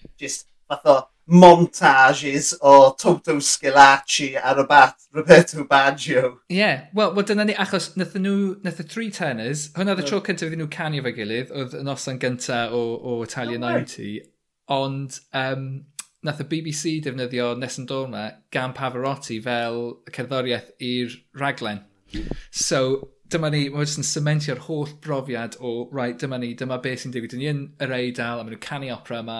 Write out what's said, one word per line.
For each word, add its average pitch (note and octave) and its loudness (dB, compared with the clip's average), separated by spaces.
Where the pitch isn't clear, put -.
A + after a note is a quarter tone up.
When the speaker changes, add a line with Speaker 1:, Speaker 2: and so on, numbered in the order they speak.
Speaker 1:
jyst - -12
fath - -2
o C#3 8
montages D3 6
o C#3 10
Toto E3+ 0
Schillaci C#3 4
a C3 0
Robert-, C3+ 4
Roberto D#3 6
Baggio. C3+ 0
Speaker 2:
Ie, G3 0
wel, G3 0
wel, G3+ 0
dyna G#3 0
ni, G#3 -2
achos F#3+ -4
nath F#3 -6
nhw, G3 -4
nath E3+ -8
y - -12
three A3 -10
tenors, C#3+ -6
hwnna G3 -2
oedd F#3 -2
y - -6
Speaker 1:
Ie. - -6
Speaker 2:
tro G3+ -2
cyntaf E3+ -6
iddyn D#3+ -8
nhw D3+ -8
canu D#3 -6
efo'i B2 -6
gilydd, A#2 -6
oedd B2+ -10
y C3 -10
noson C3+ -8
gynta B2 -4
o, A#2+ -2
o B2 -8
Italia A#2 -8
Speaker 1:
Oh, A#2+ -8
right. B2 -2
Speaker 2:
ninety, G#2+ -10
ond, C3+ -4
yym, C3 -6
nath D3+ -6
y C#3+ -10
B D#3+ -6
B D#3+ -8
C D#3+ -4
defnyddio B2 -4
Nes B2+ -10
yn B2+ -12
Dod C3+ -6
'Ma G#2+ -10
gan C3 -6
Pavarotti C3 -6
fel A#2+ -4
cerddoriaeth B2+ -6
i'r B2 -6
raglen. B2 -6
So, - -2
dyma D#3+ -2
ni, D3 0
ma' D3 -4
jyst D3+ -4
yn B2+ -6
sementio'r D3 -2
holl D3 -8
brofiad C3 -8
o, A#2+ -8
reit, B2 -6
dyma C3+ -6
ni, A#2+ -6
dyma B2+ -6
beth B2+ -6
sy'n B2+ -12
digwydd. A#2 -10
Dyn B2 -8
ni D3 -4
yn C#3+ -4
yr C3+ -6
Eidal, B2 -6
a A2+ -12
ma' A2 -14
nhw'n G#2+ -16
canu C#3 -10
opera A#2 -10
yma, A2+ -12